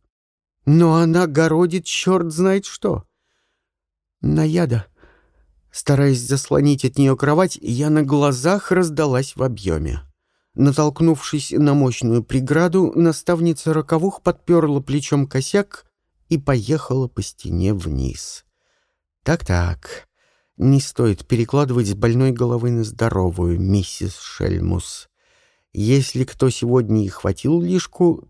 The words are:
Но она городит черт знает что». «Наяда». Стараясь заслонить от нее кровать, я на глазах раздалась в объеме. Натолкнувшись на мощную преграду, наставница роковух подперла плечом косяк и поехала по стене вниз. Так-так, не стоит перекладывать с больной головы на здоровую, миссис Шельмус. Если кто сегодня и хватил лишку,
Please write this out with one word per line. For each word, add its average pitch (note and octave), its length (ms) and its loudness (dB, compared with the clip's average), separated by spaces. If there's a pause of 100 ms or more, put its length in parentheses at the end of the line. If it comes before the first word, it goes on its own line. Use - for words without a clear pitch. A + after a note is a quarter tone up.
(640)
Но D#3+ 300 6
она E3+ 320 4
городит D#3+ 580 2
черт F3+ 460 0
знает F#3+ 340 0
что». - 380 -6 (1200)
«Наяда». D#3 680 0 (840)
Стараясь C#3 500 0
заслонить C#3 640 0
от C3 140 -2
нее C3+ 160 4
кровать, D3+ 440 0
я C3+ 300 -2
на D3+ 140 2
глазах C#3+ 680 0
раздалась D3+ 640 0
в - 60 -6
объеме. F2+ 600 -4 (520)
Натолкнувшись D3 1000 0
на C#3+ 220 2
мощную A#2+ 500 0
преграду, D#3+ 720 0
наставница E3 800 0
роковух D#3 480 -2
подперла D#3+ 600 0
плечом C#3 440 -2
косяк C#3 600 -4 (440)
и E3 80 0
поехала C3+ 680 -2
по G#2 160 -6
стене F2+ 500 -4
вниз. C#2 720 -6 (800)
Так-так, F2 840 -4 (500)
не C3+ 220 4
стоит A#2 460 -2
перекладывать B2 640 2
с G2+ 80 0
больной A#2+ 360 2
головы A#2+ 380 0
на A#2 140 0
здоровую, F2+ 760 0
миссис F#2 600 -2
Шельмус. F2+ 880 -4 (640)
Если C3 500 0
кто C3 280 -2
сегодня A#2 520 0
и G2 40 -4
хватил B2+ 540 -2
лишку, F3 680 -2